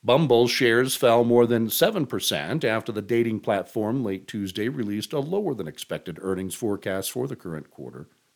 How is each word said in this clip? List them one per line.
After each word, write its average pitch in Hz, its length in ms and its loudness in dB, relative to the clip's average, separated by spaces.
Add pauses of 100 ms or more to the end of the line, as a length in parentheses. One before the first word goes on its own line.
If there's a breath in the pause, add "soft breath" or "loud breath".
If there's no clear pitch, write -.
Bumble 123 440 6
shares 120 500 2
fell 120 260 6
more 120 240 6
than 113 220 2
seven 170 380 0
percent 98 580 -4
after 113 280 -2
the 104 100 -6
dating 117 380 0
platform 110 640 -2
late 95 240 -4
Tuesday 104 420 -6
released 107 440 -6
a 151 60 -2
lower 175 340 -4
than 95 160 -8
expected - 540 -10
earnings 95 320 -4
forecast 101 560 -4
for 123 160 -6
the 139 100 -10
current 80 340 -12
quarter. 65 380 -16 (280)